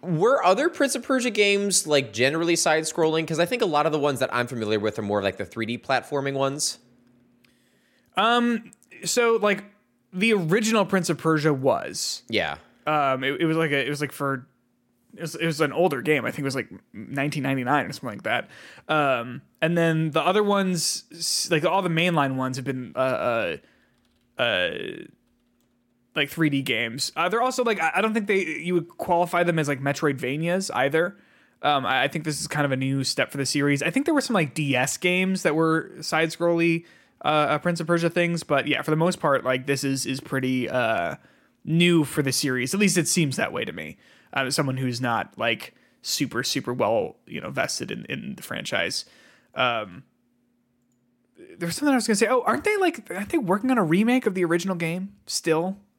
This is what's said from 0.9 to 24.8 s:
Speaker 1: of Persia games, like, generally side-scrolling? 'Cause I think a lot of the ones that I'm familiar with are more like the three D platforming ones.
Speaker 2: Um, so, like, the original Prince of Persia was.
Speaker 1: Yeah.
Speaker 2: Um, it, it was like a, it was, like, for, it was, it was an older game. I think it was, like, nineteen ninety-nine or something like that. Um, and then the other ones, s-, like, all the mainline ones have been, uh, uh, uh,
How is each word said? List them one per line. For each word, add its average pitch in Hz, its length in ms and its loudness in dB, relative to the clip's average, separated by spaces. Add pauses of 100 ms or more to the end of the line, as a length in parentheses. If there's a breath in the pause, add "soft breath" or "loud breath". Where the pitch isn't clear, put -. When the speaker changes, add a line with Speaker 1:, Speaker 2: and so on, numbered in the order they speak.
Speaker 1:
of - 80 -6
Persia 254 260 0
games, 202 560 2
like, 139 260 2
generally 151 440 2
side-scrolling? 160 720 0
'Cause 156 120 -4
I 170 60 4
think 233 160 -2
a 214 60 0
lot 147 180 2
of 160 60 2
the 151 80 0
ones 139 200 0
that 127 140 -2
I'm 120 140 0
familiar 110 320 0
with 104 180 -2
are 110 60 -4
more 101 180 0
like 98 160 0
the 101 80 -6
three 113 220 -8
D 117 100 -4
platforming 139 560 -2
ones. 139 460 -2 (1400 soft breath)
Speaker 2:
Um, 233 540 2 (340)
so, 233 360 2
like, 202 220 0 (480)
the 208 220 2
original 208 520 2
Prince 185 240 0
of 160 100 0
Persia 156 340 2
was. 127 760 -2
Speaker 1:
Yeah. 82 300 0 (300)
Speaker 2:
Um, 139 360 0
it, 139 180 0
it 170 40 2
was 160 120 2
like 160 140 0
a, 139 140 0
it 127 40 -4
was, 143 120 -4
like, 147 100 -4
for, 135 360 -4 (680)
it - 60 -14
was, 165 140 -10
it 165 100 -2
was 160 160 0
an 143 100 2
older 147 300 2
game. 139 240 2
I 120 60 -2
think - 80 -8
it 143 60 -4
was, 131 100 -2
like, 131 160 -6 (220)
nineteen 139 500 -4
ninety-nine 135 420 0
or 90 80 -10
something - 160 -10
like 104 140 -12
that. 110 260 -2 (400 loud breath)
Um, 135 540 0 (180)
and 170 160 2
then 160 340 2
the 156 100 0
other 190 220 2
ones, 190 680 0
s-, - 400 -4
like, 156 120 2
all 180 200 2
the 180 60 0
mainline 160 460 2
ones 131 220 -4
have 131 80 -8
been, 131 300 -6
uh, - 40 -6
uh, 117 580 0 (840 soft breath)
uh, 95 280 0 (1500)